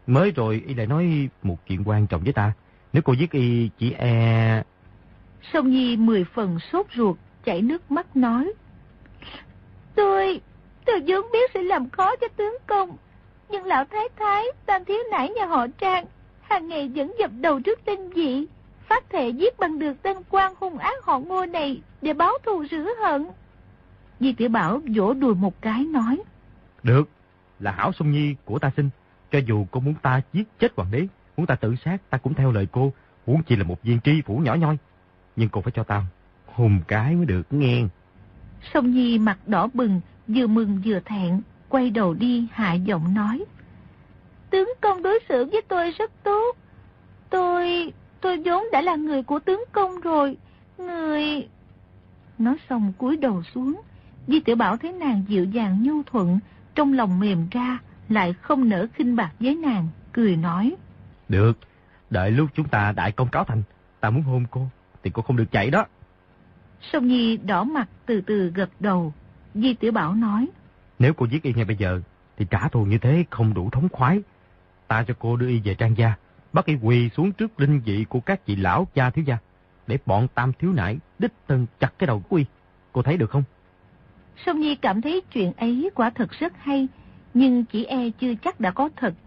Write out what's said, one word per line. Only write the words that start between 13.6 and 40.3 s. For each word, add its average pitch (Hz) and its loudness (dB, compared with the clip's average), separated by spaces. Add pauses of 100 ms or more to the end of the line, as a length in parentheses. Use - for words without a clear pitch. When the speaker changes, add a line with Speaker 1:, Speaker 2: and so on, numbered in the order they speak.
Speaker 2:
lão 302 0
thái 427 -6
thái, 415 0 (220)
tam 381 0
thiếu 403 -2 (120)
nãi 311 -2
nhà 427 -4
họ 285 0 (120)
Trang, 370 0 (380)
hàng 349 -2
ngày 294 -6
vẫn 302 -4
dập 392 0 (100)
đầu 285 2
trước 415 -2
linh 381 -6
dị, 294 -2 (420)
phát 466 0
thệ 285 -2
giết 294 0
bằng 320 -2
được 285 -6
tên 392 -2 (140)
quan 381 2
hung 359 -8
ác 494 -4
họ 302 0
Ngô 370 -4
này 311 -6 (200)
để 302 -2
báo 339 2 (140)
thù 370 -2
rửa 320 -6 (140)
hận." 311 0 (960)
Di 262 2
Tiểu 226 0
Bảo 220 0 (140)
vỗ 214 2
đùi 262 2
một 185 -2
cái 220 -2
nói: 285 0 (600)
Speaker 1:
"Được, 131 4 (520)
là 101 -2
Hảo 98 -2
Song 151 0
Nhi 147 0 (100)
của 104 -4
ta 135 0
xin. 139 0 (400)
Cho 147 2
dù 110 0
cô 131 -4
muốn 143 0
ta 131 2 (120)
giết 208 -4
chết 359 2
hoàng 92 -2
đế, 139 -2 (300)
muốn 165 0
ta 131 2
tự 113 -2 (100)
sát, 185 -4
ta 131 0
cũng 135 -4
theo 135 2
lời 98 0
cô. 135 0 (340)
Huống 92 2
chi - 2
là 98 2
một 85 -6
viên 117 2
tri 151 4
phủ 101 -4
nhỏ 135 0
nhoi. 156 2 (600)
Nhưng 113 2
cô 101 -6
phải 117 -4
cho 113 -2
ta 101 -2 (500)
hùng 107 4
cái 110 0
mới 175 2
được 92 0
nghe." 123 2 (880)
Speaker 2:
Song 247 4
Nhi 247 4
mặt 214 2
đỏ 202 2
bừng, 208 2 (280)
vừa 233 2